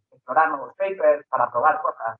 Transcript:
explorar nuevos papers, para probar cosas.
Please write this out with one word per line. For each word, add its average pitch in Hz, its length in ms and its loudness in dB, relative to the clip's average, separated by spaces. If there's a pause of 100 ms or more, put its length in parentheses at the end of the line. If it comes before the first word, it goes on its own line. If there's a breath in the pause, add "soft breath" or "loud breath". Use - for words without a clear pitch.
(100)
explorar 156 380 0
nuevos 135 260 -8
papers, 156 540 0
para - 220 0
probar 127 320 2
cosas. - 380 -6